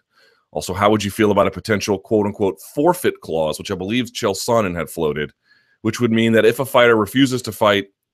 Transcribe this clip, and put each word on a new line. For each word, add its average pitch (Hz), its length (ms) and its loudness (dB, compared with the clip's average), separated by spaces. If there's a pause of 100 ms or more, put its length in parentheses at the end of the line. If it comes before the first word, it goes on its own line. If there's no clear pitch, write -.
(520)
Also, 78 200 -6
how 101 180 2
would 107 140 0
you 101 60 -4
feel 104 200 2
about 98 160 4
a 95 40 0
potential 98 480 -4
quote-unquote 104 600 -2 (140)
forfeit 147 460 0
clause, 78 380 -4
which 92 120 -12
I 101 40 -2
believe 110 380 -6
Chael 101 220 -2
Sonnen 104 400 -2
had 80 140 -6
floated, 76 440 -4 (500)
which 110 180 -4
would 113 120 0
mean 113 200 2
that 110 140 4
if 110 140 2
a 135 40 0
fighter 120 320 4
refuses 123 460 0
to 110 100 -8
fight, 101 360 0 (260)